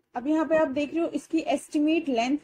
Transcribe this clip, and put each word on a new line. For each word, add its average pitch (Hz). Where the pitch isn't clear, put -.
अब 247
यहाँ 311
पे 311
आप 311
देख 277
रहे 330
हो, 330
इसकी -
estimate 311
length 254